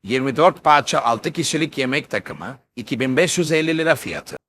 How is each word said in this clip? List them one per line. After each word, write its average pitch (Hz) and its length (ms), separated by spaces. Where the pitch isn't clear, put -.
Yirmi 131 340
dört 175 280
parça 147 360
altı 117 320
kişilik 156 460
yemek 135 320
takımı, 110 480
iki 120 240
bin 131 160
beş 175 220
yüz 160 140
elli 160 260
lira 160 160
fiyatı. - 420